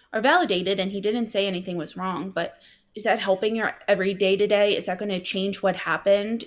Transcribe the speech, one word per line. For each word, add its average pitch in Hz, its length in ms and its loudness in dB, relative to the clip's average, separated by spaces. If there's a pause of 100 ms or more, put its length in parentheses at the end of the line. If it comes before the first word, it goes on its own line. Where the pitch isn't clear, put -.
(120)
are 220 80 -2
validated, 202 600 2
and 190 120 -2
he 196 80 -6
didn't 220 280 0
say 202 180 0
anything 185 300 -4
was 160 200 -8
wrong, 180 340 -6
but 170 240 -4 (400)
is 214 100 -10
that 220 140 4
helping 208 380 0
your 214 180 -2 (140)
every 190 260 2
day 196 220 2
to 202 100 2
day? 208 300 4
Is - 100 -4
that 185 120 -4
gonna 202 220 -4
change 190 420 -4
what 185 140 2
happened? 202 720 0